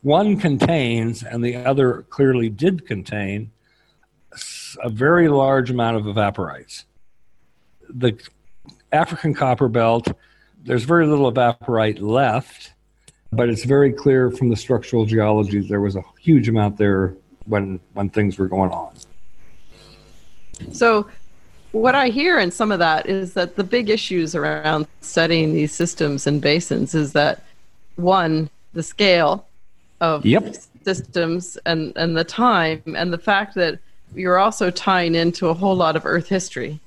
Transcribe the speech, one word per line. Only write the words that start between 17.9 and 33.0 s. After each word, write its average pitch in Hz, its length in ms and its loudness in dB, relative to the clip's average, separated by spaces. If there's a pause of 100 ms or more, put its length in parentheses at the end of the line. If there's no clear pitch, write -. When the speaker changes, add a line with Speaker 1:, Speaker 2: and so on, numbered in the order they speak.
Speaker 1:
when 98 160 -4
things 104 280 0
were 95 100 0
going 92 220 2
on. 85 240 -8 (1800)
Speaker 2:
So 220 360 2 (640)
what 233 220 2
I 269 140 4
hear 294 300 2
in 185 120 2
some 214 220 -2
of 190 60 0
that 160 280 2
is 190 280 -4
that 180 220 -2
the 202 80 -2
big 214 260 -2
issues 180 440 -2
around 151 520 -2 (140)
studying 165 520 0
these 151 200 0
systems 147 540 -2
and 147 140 0
basins 147 540 0
is 151 180 0
that, 147 300 0 (540)
one, 170 540 0 (220)
the 165 100 -8
scale 175 640 2 (540)
of 160 260 0
Speaker 1:
Yep. 139 300 2 (280)
Speaker 2:
systems 180 800 -4
and, 160 320 -4
and 165 200 -2
the 165 80 0
time, 170 580 0 (140)
and 175 160 -4